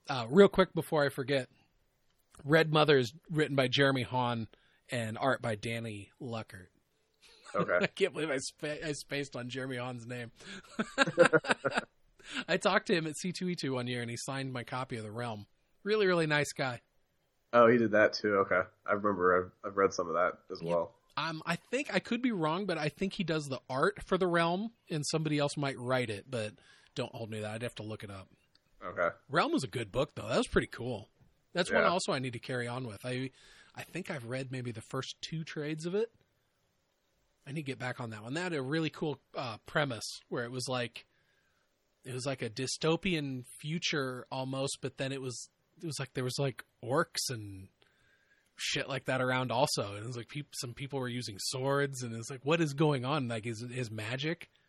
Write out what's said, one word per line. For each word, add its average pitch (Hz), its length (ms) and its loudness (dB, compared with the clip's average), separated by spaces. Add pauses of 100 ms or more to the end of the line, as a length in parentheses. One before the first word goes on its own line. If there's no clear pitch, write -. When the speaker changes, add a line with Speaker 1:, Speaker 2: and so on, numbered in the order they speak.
Speaker 1:
uh, 127 200 -2
real 190 200 10
quick - 240 2
before 156 320 0
I 139 40 0
forget, 131 400 -2 (920)
Red 156 300 6
Mother 151 240 8
is 123 160 2 (160)
written 151 260 2
by 131 120 6
Jeremy 135 360 4
Hahn 120 440 -2 (440)
and 113 260 -4
art 127 240 2
by 120 140 -2
Danny 113 560 -8 (100)
Luckert. 110 460 -8 (880)
Speaker 2:
Okay. - 220 2
Speaker 1:
<laughs> 87 40 4
I 190 60 2
can't - 260 0
believe 156 160 -2
I 135 80 0
spa-, 147 480 -6
I 156 80 -4
spaced 139 420 -6
on 123 140 -8
Jeremy 131 280 -6
Hahn's 123 280 -8
name. 120 260 -8 (640)
<laughs> - 1500 2
I 170 100 2
talked 196 300 4
to 208 80 4
him 160 120 2
at 151 100 -6
C 180 140 -2
two 180 180 -2
E 175 60 0
two 139 180 -2
one 123 140 0
year, 123 140 -2
and 117 80 -4
he 117 80 -6
signed 135 340 -4
my 123 120 -6
copy 127 340 -6
of 110 60 -6
The 107 80 -8
Realm. 110 340 -6 (380)
Really, 208 240 4
really 170 200 4
nice 147 260 2
guy. 127 280 -4 (720)
Speaker 2:
Oh, 120 140 10
he 120 100 8
did 113 140 4
that 104 220 8
too. 104 220 0 (100)
Okay. 92 140 2 (260)
I 98 80 0
remember 92 580 4 (120)
I've, 104 80 -8
I've 98 60 -2
read 98 160 4
some 87 140 -2
of 82 80 -4
that 87 180 2 (180)
as 92 100 -10
Speaker 1:
Yep. 82 100 -4
Speaker 2:
well. 85 200 0 (260)
Speaker 1:
Um, 160 280 -4
I 170 100 0
think, 254 380 -4
I 185 60 2
could 240 220 -2
be 247 120 2
wrong, 170 320 0
but 185 120 -2
I 151 120 -2
think 190 240 -4
he 196 100 -4
does 156 220 0
the 131 240 -6
art 147 360 0
for 190 120 2
The 185 100 2
Realm, 170 440 2 (180)
and 151 160 -2
somebody 156 340 2
else 143 160 2
might 139 240 -2
write 123 300 0
it, 101 200 -6
but 110 220 -2 (420)
don't 123 220 -4
hold 110 140 -8
me 110 80 -6
to 107 60 -4
that. 107 100 -6
I'd 113 80 -6
have 120 140 -6
to 110 80 -8
look 107 200 -8
it 101 80 -2
up. 95 160 -12 (580)
Speaker 2:
Okay. 87 300 0 (140)
Speaker 1:
Realm 190 240 2
was 226 100 2
a 127 60 -4
good 107 240 -4
book, 139 220 0
though. 101 120 -10
That 127 100 2
was 247 100 2
pretty 139 200 2
cool. 117 400 -8 (460)
That's 180 180 0
one 170 120 4
Speaker 2:
Yeah. 165 60 4
Speaker 1:
also 180 220 0
I 147 80 0
need 127 140 -4
to 120 60 -8
carry 123 280 -4
on 123 180 -6
with. 104 200 -10
I, 127 240 -2 (440)
I 113 100 -12
think - 280 -10
I've 135 140 -8
read 127 260 -6
maybe 127 220 -6
the 110 80 -10
first - 400 -8
two 160 240 -8
trades 156 400 -6
of 175 100 -2
it. 226 160 0 (1400)
I 143 40 -14
need 156 100 -6
to 135 100 -6
get 117 80 -8
back 127 220 -4
on 117 80 -6
that 107 140 -10
one. 120 100 -8
That 165 100 -2
had 180 100 -4
a 143 80 -2
really 151 280 -2
cool, - 280 -4 (200)
uh, 120 180 -6 (100)
premise 135 640 -2
where 135 160 -4
it 120 80 -6
was 127 160 -6
like, 123 380 -4 (1000)
it 127 100 -10
was 127 120 -8
like 135 160 -4
a 117 80 -4
dystopian 143 960 -2 (160)
future 147 680 -2
almost, 135 520 -4
but 131 160 -8
then 135 160 -4
it 135 80 -6
was, 127 260 -8 (340)
it 180 40 -10
was 151 120 -6
like, 135 160 -8
there 127 120 -2
was, 127 120 -2
like, 139 280 -2 (180)
orcs 139 460 0
and 101 400 -10 (880)
shit - 300 -2
like 135 180 -4
that 131 160 2
around 127 300 2
also. 113 440 2
And 104 80 -8
it 113 40 -8
was 127 80 -8
like 117 140 -10
peop-, - 260 -10
some 123 180 -8
people 139 260 -6
were 123 100 -2
using 117 300 -6
swords, 139 640 0
and 113 120 -6
it's 113 140 -8
like, 135 160 -10
what 165 160 4
is 151 120 2
going 143 320 4
on? 139 220 0
Like, 113 180 -4
is, 113 160 -4
is 123 300 -6
magic 127 580 -4 (200)